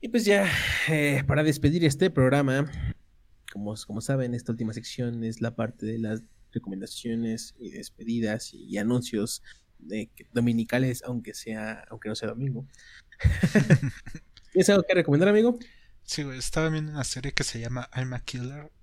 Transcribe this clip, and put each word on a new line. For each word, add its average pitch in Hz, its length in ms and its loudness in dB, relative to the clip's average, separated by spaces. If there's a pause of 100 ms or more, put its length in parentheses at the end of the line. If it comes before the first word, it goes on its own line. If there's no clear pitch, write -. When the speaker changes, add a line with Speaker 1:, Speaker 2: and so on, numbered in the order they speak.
Speaker 1:
Y - 80 -8
pues 226 160 2
ya, 196 260 4 (380)
eh, 147 380 2
para 143 160 4
despedir 156 420 2
este 160 260 4
programa, 139 600 4 (800)
como, 104 220 -8 (120)
como 104 140 -6
saben, 127 340 -2
esta 120 180 -6
última 113 200 -4
sección 117 520 -6
es 113 160 -4
la 117 140 -2
parte 113 320 -6
de 113 120 -4
las 110 240 -4 (300)
recomendaciones 113 1040 -6
y 113 120 -14
despedidas 113 840 -6
y, - 100 -20
y 98 140 -6
anuncios 113 640 -2 (360)
de, - 320 -8 (220)
dominicales, 120 720 0
aunque 117 300 -8
sea, 110 560 -10
aunque 110 180 -10
no 107 60 -4
sea 110 160 -6
domingo. 131 360 -6 (520)
<laughs> - 1300 2
¿Tienes 185 180 6
algo 202 180 8
que 185 60 4
recomendar, 170 340 6
amigo? 220 300 6 (440)
Speaker 2:
Sí, - 200 -6
güey, 131 160 -8
estaba 160 320 0
viendo 156 220 -4
una 147 120 -4
serie 135 300 -6
que - 100 -2
se - 160 -6
llama 123 340 -6
I'm 127 200 -4
a 123 60 -6
Killer. 135 520 -10 (100)